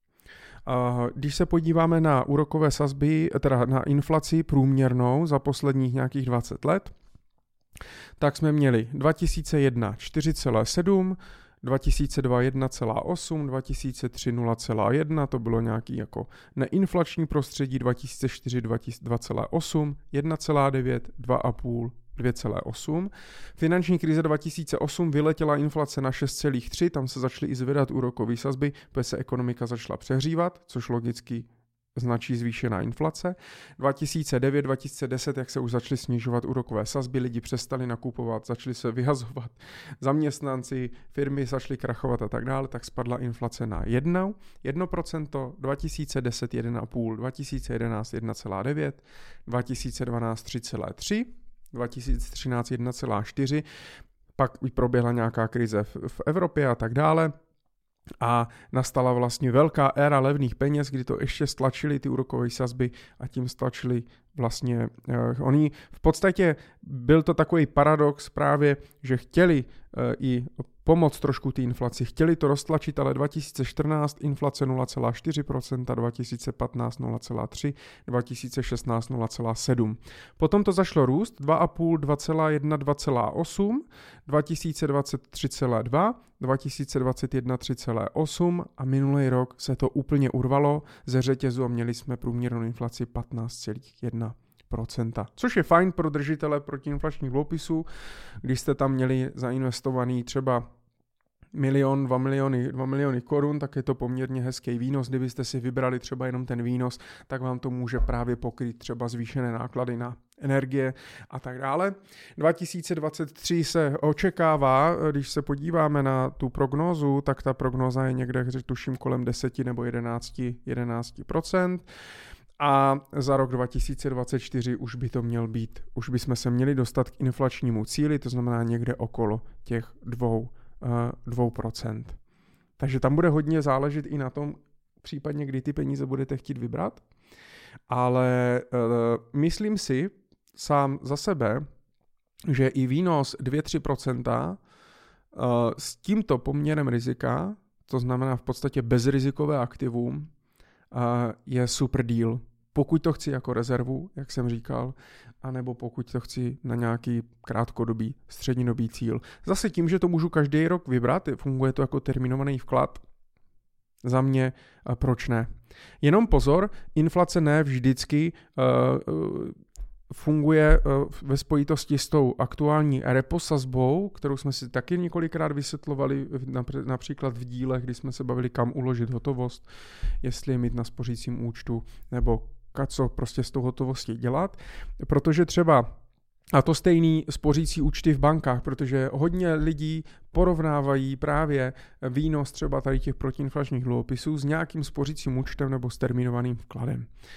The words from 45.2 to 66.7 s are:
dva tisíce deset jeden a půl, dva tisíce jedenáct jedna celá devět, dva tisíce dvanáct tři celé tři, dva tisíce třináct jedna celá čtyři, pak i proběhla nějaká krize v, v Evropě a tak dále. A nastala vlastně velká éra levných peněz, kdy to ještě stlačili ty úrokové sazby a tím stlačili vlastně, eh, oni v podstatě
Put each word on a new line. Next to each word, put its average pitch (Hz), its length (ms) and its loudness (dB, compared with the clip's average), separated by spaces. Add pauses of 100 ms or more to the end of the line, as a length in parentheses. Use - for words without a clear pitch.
dva 139 160 -2
tisíce 147 460 -4
deset 120 320 -4
jeden 120 240 -2
a 113 80 -6
půl, 113 300 -4
dva 120 160 -6
tisíce 135 420 -6
jedenáct 113 400 -4
jedna 110 200 -4
celá 98 300 -6
devět, 143 400 -2 (440)
dva 120 140 -2
tisíce 123 440 -6
dvanáct 117 380 -2
tři - 180 -8
celé - 320 -6
tři, 220 320 -2 (480)
dva 120 140 -4
tisíce 127 440 -2
třináct 120 400 -4
jedna 123 200 -4
celá 107 320 -2
čtyři, 143 400 -2 (720)
pak 131 300 0
i 127 60 -4
proběhla 123 400 2
nějaká 113 360 0
krize 110 360 0
v, - 140 -12 (100)
v - 180 -10
Evropě 156 420 2
a 120 80 2
tak 113 180 -2
dále. 156 400 4 (840)
A 117 280 2 (240)
nastala 127 420 2
vlastně 123 380 0
velká 143 440 6
éra 143 240 4
levných 135 360 2
peněz, 139 360 0
kdy 127 120 -4
to - 180 -2
ještě 139 260 -2
stlačili 135 520 0
ty 139 100 -4
úrokové 123 400 -2
sazby 123 420 -2 (280)
a 123 80 -8
tím 127 220 -4
stlačili 123 540 -2 (340)
vlastně, 117 520 -2 (200)
eh, 120 320 -2
oni 143 300 4 (200)
v - 80 -18
podstatě 175 560 4 (260)